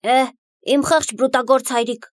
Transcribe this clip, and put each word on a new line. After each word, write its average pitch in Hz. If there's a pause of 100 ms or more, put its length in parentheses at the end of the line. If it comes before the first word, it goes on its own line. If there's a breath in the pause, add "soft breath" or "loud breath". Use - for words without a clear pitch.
«Է, 247 (480)
իմ 277
խեղճ 302
բրուտագործ 262
հայրիկ» 233